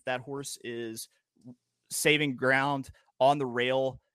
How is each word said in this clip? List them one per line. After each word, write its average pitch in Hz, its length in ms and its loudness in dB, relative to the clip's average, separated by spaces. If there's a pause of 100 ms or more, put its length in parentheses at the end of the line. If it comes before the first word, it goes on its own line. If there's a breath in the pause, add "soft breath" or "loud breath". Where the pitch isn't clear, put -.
that 127 140 -4
horse 139 440 -10
is 117 440 -8 (800)
saving 147 480 2
ground 135 540 0 (300)
on 143 180 6
the 139 80 -2
rail 127 540 -2 (140)